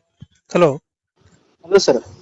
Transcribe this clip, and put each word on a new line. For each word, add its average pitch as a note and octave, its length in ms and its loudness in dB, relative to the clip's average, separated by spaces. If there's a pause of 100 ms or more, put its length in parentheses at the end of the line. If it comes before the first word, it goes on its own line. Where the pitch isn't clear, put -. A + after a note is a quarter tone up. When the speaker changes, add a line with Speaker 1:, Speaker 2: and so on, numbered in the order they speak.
(540)
Speaker 1:
ಹಲೋ. E3 220 2 (880)
Speaker 2:
ಹಲೋ E3+ 140 0
ಸರ್. C#3 180 0 (260)